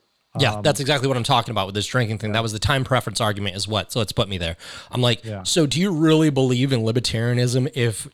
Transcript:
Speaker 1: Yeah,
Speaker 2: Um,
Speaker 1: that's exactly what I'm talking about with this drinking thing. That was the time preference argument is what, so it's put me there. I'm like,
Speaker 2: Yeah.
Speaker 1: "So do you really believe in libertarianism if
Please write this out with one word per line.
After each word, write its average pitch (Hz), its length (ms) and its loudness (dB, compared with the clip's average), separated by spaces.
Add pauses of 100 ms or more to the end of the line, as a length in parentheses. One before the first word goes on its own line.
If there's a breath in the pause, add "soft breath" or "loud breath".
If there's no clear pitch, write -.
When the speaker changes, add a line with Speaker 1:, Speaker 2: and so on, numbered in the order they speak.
(380)
Speaker 1:
Yeah, 117 180 2
Speaker 2:
Um, 104 80 -6
Speaker 1:
that's 147 180 2
exactly 135 260 0
what 135 80 0
I'm 120 80 0
talking 120 300 2
about 98 120 0
with 95 100 -6
this 101 100 -2
drinking 110 320 -2
thing. 107 160 -4
That 113 100 0
was 110 80 -4
the 107 80 -6
time 139 240 0
preference - 380 -2
argument 101 340 -2
is 98 140 -6
what, 101 240 -2
so 120 80 0
it's 104 100 -4
put - 160 -2
me 98 100 -6
there. 85 200 -4 (340 loud breath)
I'm - 100 -4
like, 120 220 2
Speaker 2:
Yeah. 104 200 -8
Speaker 1:
"So 151 220 2
do 135 140 0
you 196 120 2
really 156 380 4
believe 131 440 2
in 117 80 2
libertarianism 123 920 0
if 120 400 -2